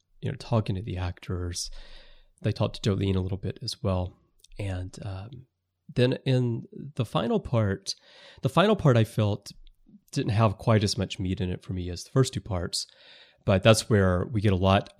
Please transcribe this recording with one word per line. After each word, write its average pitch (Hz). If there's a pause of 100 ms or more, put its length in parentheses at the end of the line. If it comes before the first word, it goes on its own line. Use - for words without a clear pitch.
(200)
You 113
know, -
talking 110
to 98
the 101
actors, 90 (720)
they 107
talked -
to 113
Jolene 98
a 92
little 95
bit -
as -
well. 92 (420)
And, 92
um, 104 (460)
then 127
in 123 (300)
the 123
final 220
part, 104 (480)
the 131
final 202
part 127
I 113
felt 104 (640)
didn't 135
have 107
quite 107
as 98
much 95
meat 92
in 90
it -
for -
me 90
as 85
the -
first 131
two -
parts, - (580)
but 98
that's -
where 92
we 107
get 101
a 92
lot 95